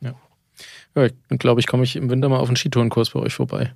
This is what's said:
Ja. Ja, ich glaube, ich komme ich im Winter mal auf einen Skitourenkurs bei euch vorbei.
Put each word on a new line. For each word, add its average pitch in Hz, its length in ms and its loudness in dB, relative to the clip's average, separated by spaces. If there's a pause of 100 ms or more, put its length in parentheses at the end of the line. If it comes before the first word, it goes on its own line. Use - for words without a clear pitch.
Ja. 123 140 -10 (840)
Ja, 143 80 4
ich - 340 -2
glaube, 123 220 4
ich 127 60 0
komme 127 180 2
ich 127 120 -4
im 131 140 -4
Winter 135 180 0
mal 131 100 2
auf 127 100 0
einen 123 80 2
Skitourenkurs 117 540 0
bei - 100 -4
euch - 140 -4
vorbei. 127 420 -4